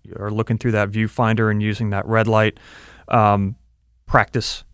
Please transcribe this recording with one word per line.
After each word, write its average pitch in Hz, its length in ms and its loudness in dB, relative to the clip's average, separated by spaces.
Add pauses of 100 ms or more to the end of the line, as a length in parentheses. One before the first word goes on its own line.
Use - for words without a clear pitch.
(180)
are 101 120 -8
looking 110 280 -2
through 120 140 -2
that 104 180 0
viewfinder 110 600 0
and 104 120 0
using 107 260 -2
that 98 180 -4
red 110 200 2
light. 110 320 2 (480)
Um, 104 500 2 (480)
practice. - 680 -2